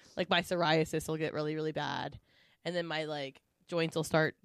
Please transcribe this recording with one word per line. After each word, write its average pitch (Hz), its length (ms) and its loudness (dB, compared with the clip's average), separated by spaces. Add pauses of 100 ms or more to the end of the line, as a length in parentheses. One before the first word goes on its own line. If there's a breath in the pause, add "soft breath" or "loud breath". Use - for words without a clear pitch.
(160 loud breath)
Like, 180 140 0
my 175 120 4
psoriasis 160 680 2
will 160 80 0
get 156 160 -2
really, 151 240 -2
really 156 160 -2
bad. 139 480 -4 (440 soft breath)
And 175 120 -4
then 170 100 -2
my, 156 200 -4
like, 143 340 -6 (260)
joints 165 300 0
will 147 80 2
start 156 400 2